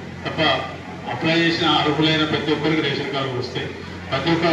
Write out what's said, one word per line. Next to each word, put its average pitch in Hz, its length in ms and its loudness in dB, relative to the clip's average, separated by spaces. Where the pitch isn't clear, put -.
తప్ప - 160 -4
అప్లై 160 300 0
చేసిన 165 240 2
అర్హులైన 156 500 2
ప్రతి 147 240 0
ఒక్కరికి 156 320 2
రేషన్ 123 280 -2
కార్డు 131 280 -2
వస్తాయి. - 260 -6
ప్రతి 165 240 0
ఒక్క 170 180 4